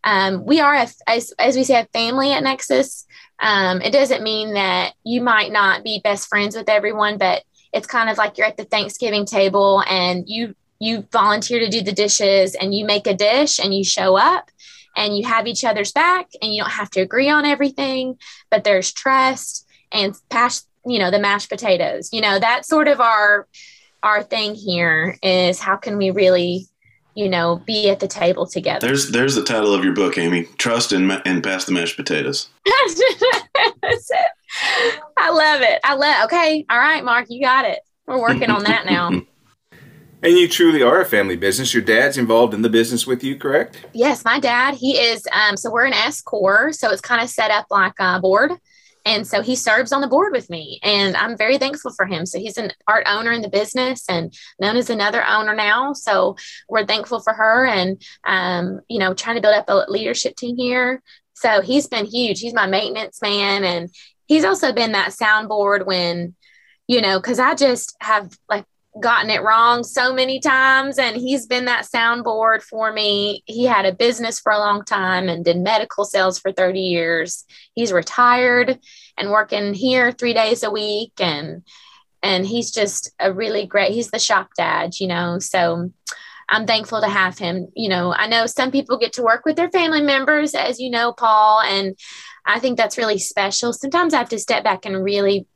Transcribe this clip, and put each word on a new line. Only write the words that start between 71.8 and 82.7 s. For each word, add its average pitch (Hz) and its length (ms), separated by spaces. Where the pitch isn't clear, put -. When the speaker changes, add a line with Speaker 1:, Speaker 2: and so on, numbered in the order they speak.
Speaker 1:
soundboard 226 760
for 220 300
me. 208 540
He 226 180
had 208 220
a 185 60
business 233 480
for 220 100
a 208 80
long 208 260
time 185 440
and 170 160
did 175 120
medical 214 320
sales 190 360
for 190 100
thirty 190 300
years. 165 480
He's 233 160
retired 247 880
and 202 140
working 208 440
here 254 360
three 240 240
days 226 300
a 214 60
week, 208 500
and, 160 420
and 190 200
he's 226 280